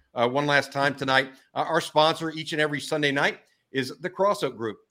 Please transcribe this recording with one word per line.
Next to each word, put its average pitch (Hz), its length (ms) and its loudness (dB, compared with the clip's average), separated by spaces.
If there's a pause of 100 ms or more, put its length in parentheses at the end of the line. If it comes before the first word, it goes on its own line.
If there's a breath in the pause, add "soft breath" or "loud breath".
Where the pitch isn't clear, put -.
(140)
uh, 120 140 2
one 139 180 0
last 143 260 2
time 139 240 0
tonight. 135 340 2 (260 soft breath)
Uh, 147 120 -2
our 165 140 2
sponsor 160 500 2
each 156 220 -10
and 151 80 0
every 147 180 0
Sunday 147 320 0
night 139 280 0 (320)
is 135 280 -4
the 170 100 -8
Cross 190 340 0
Oak 123 140 -4
Group 110 220 -6 (120)